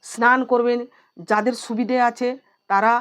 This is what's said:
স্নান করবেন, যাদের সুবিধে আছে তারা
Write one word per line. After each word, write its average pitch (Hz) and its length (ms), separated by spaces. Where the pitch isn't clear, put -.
স্নান 247 340
করবেন, 240 280
যাদের 214 260
সুবিধে 240 320
আছে 247 180
তারা 202 320